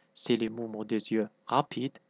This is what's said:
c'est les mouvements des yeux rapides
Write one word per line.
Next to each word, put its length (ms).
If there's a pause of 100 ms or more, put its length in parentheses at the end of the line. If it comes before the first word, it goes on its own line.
(140)
c'est 240
les 100
mouvements 380
des 260
yeux 160 (180)
rapides 520 (120)